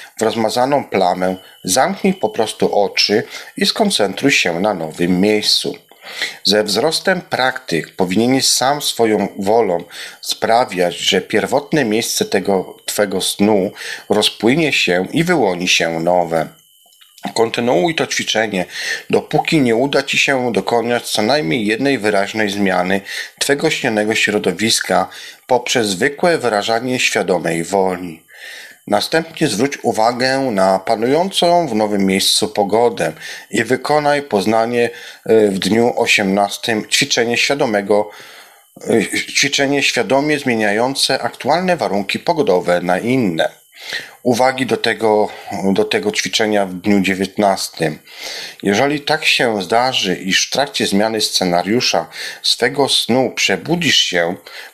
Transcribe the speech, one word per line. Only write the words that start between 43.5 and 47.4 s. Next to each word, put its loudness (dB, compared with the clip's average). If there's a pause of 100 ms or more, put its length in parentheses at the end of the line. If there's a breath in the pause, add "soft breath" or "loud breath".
Uwagi 2
do 0
tego, 2 (440 loud breath)
do 2
tego -2
ćwiczenia 0
w -8
dniu 2
dziewiętnastym. -2 (640 loud breath)